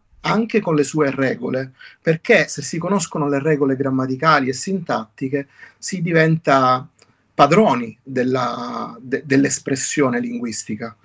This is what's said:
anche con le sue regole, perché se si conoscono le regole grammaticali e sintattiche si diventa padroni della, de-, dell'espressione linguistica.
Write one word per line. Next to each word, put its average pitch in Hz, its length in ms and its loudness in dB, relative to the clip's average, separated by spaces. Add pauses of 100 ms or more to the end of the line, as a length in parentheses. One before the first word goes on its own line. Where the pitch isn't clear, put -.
(220)
anche 220 380 0
con 165 160 0
le 147 80 4
sue 139 280 0
regole, 131 600 -4 (280)
perché 165 460 2
se - 140 -10
si 165 160 -8
conoscono 170 500 -2
le 139 140 0
regole 139 340 2
grammaticali 131 720 0
e 131 60 -2
sintattiche 139 960 -4 (300)
si - 240 -8
diventa 160 880 2 (480)
padroni 143 640 4
della, 123 1000 -2
de-, 127 240 -6
dell'espressione 135 960 0
linguistica. 117 840 -8